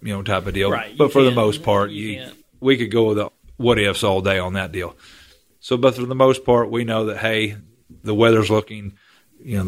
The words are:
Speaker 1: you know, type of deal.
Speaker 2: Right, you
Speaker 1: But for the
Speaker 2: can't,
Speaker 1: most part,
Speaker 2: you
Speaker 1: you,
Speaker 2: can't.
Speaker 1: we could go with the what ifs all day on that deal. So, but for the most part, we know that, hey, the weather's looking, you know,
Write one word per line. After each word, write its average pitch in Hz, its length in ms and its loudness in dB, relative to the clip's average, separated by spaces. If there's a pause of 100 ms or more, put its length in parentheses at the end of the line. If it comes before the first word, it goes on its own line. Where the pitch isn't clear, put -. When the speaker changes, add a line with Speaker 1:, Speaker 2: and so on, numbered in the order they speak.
Speaker 1:
you 107 100 -8
know, 98 100 -8
type 95 240 -4
of 95 60 -6
deal. 98 180 0
Speaker 2:
Right, 110 200 -6
you 120 60 -12
Speaker 1:
But 143 140 2
for 139 100 4
the 131 80 6
Speaker 2:
can't, 120 60 0
Speaker 1:
most 107 280 0
part, 101 280 0
Speaker 2:
you 104 160 -8
Speaker 1:
you, 107 120 -8
Speaker 2:
can't. 131 160 -18 (260)
Speaker 1:
we 131 160 2
could 110 140 -4
go 113 180 2
with 104 80 0
the 104 120 -4 (280)
what 117 200 2
ifs 101 260 0
all 95 180 0
day 95 180 0
on 90 140 -6
that 92 180 -6
deal. 87 240 -8 (640)
So, - 180 -4
but 123 180 2
for 123 100 -6
the 127 100 -6
most 131 300 2
part, 117 260 2
we 117 120 -4
know 110 220 -2
that, 104 120 -6
hey, 110 400 -2 (460)
the 107 120 -4
weather's 110 340 4
looking, 104 440 -2 (460)
you 113 180 -6
know, 95 100 -2